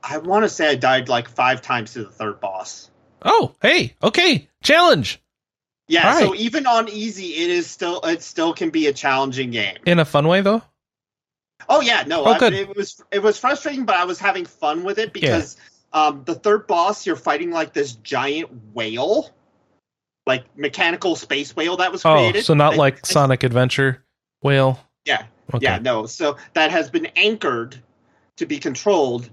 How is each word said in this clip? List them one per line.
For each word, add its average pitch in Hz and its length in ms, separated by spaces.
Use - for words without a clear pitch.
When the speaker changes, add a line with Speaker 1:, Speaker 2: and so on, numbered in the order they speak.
Speaker 1:
I 143 180
wanna 190 280
say 156 220
I 135 60
died, 131 340
like, 120 180
five 131 340
times 117 320
to 117 120
the 95 60
third 104 280
boss. 95 500
Speaker 2:
Oh, 440 380
hey, 269 400
okay, 294 460
challenge. 285 560
Speaker 1:
Yeah, 170 240
Speaker 2:
All 330 60
Speaker 1:
so 196 120
Speaker 2:
right. 190 80
Speaker 1:
even 254 280
on 226 200
easy, 202 480
it 170 140
is 175 200
still, 175 340
it 165 200
still - 300
can 170 160
be 156 180
a 143 60
challenging 135 580
game. 104 240
Speaker 2:
In 175 140
a 151 60
fun 147 220
way, 180 120
though? 202 220
Speaker 1:
Oh 285 140
yeah, 233 260
no, 320 160
Speaker 2:
Oh, 214 100
Speaker 1:
I, 254 60
Speaker 2:
good. 233 140
Speaker 1:
it 196 240
was, - 340
it 202 100
was 208 160
frustrating, 277 480
but 202 120
I 180 80
was 180 140
having 190 260
fun 160 400
with 202 140
it 220 80
Speaker 2:
Yeah. - 140
Speaker 1:
because 139 360
um, 147 340
the 175 100
third 208 320
boss, 185 380
you're 165 100
fighting, 160 360
like, 160 220
this 143 220
giant 139 540
whale, 120 560
like, 131 180
mechanical 165 580
space 139 400
whale 170 220
that 180 140
was 175 140
Speaker 2:
Oh, 160 80
Speaker 1:
created. 147 320
Speaker 2:
so 165 80
not 151 200
Speaker 1:
I, 160 40
Speaker 2:
like 139 200
Speaker 1:
I - 100
Speaker 2:
Sonic 135 360
Adventure 127 600
whale? 135 380
Speaker 1:
Yeah. 135 180
Speaker 2:
Okay. 120 100
Speaker 1:
Yeah, 110 160
no. 113 260
So 147 320
that 156 160
has 160 220
been 165 240
anchored 156 680
to - 80
be 147 140
controlled, 135 720